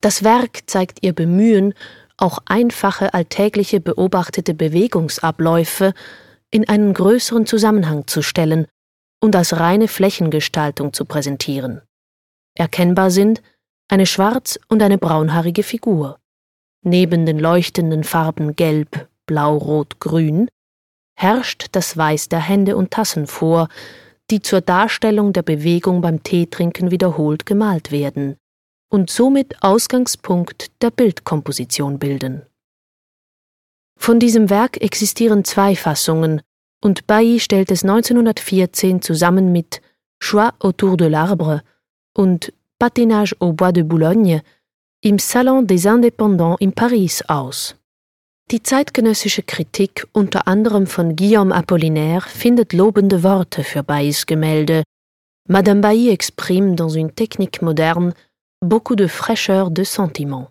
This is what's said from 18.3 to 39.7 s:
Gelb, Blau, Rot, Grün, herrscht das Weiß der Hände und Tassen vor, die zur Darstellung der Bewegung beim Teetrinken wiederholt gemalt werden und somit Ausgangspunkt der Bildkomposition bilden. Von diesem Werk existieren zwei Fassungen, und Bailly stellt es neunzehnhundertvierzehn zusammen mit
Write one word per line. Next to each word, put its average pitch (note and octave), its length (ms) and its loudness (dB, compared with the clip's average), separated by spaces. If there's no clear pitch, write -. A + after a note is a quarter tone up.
Gelb, D3+ 520 -2
Blau, D3+ 280 0
Rot, D3 420 -4
Grün, D#3+ 480 0
herrscht - 540 -2
das - 260 -4
Weiß D#3 340 0
der E3 100 -2
Hände G3 360 0
und F#3 140 -2
Tassen F3 380 -4
vor, E3 400 0
die G#3+ 140 0
zur F#3+ 180 0
Darstellung G#3 720 0
der F3+ 100 -2
Bewegung E3+ 580 0
beim E3 240 -2
Teetrinken E3+ 680 -2
wiederholt D#3 560 -2
gemalt G3+ 460 -2
werden C#3 420 -4
und F#3+ 200 0
somit C4+ 540 0
Ausgangspunkt G3 1120 -2
der A#3 80 2
Bildkomposition C#3+ 1120 -4
bilden. C#3 420 -6
Von A#3 220 2
diesem A3+ 320 4
Werk G#3 320 0
existieren G#3+ 600 0
zwei G3 320 0
Fassungen, D#3+ 640 -2
und G3 240 0
Bailly A3+ 320 4
stellt F#3+ 320 0
es F3+ 140 -2
neunzehnhundertvierzehn G3 1160 0
zusammen F3+ 520 2
mit E3+ 280 -4